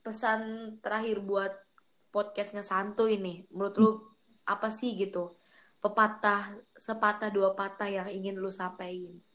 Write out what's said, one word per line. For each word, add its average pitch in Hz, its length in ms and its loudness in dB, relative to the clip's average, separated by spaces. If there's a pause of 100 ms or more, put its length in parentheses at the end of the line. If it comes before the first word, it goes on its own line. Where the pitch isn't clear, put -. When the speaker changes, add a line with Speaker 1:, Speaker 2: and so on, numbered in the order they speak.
Speaker 1:
pesan 220 400 0 (400)
terakhir 214 400 0
buat 196 320 0 (560)
podcastnya 208 560 -4
Santuy 208 560 2
nih, 175 320 -6
menurut 196 240 -2
lu 220 160 10
Speaker 2:
Hmm. 220 80 -4 (480)
Speaker 1:
apa 214 240 0
sih 226 240 -2
gitu? 180 400 -4 (420)
Pepatah, 208 800 2 (180)
sepatah 214 540 0
dua 196 240 4
patah 196 340 -4
yang 196 220 -4
ingin 190 320 -6
lu 190 80 -4
sampaikan. 180 720 -8 (140)